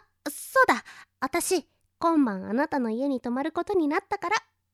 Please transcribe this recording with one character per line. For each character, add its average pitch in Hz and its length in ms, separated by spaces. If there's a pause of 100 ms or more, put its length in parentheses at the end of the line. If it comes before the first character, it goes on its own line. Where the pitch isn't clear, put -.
(300)
そ - 320
う 508 40
だ。 247 180 (360)
私、 330 460 (320)
今 330 240
晩 196 240
あ 196 60
な 285 160
た 294 100
の 233 120
家 247 180
に 262 140
泊 - 80
ま 254 120
る 311 100
こ 339 120
と - 80
に 330 160
な 330 120
っ - 60
た 403 120
か 339 100
ら、 392 80 (380)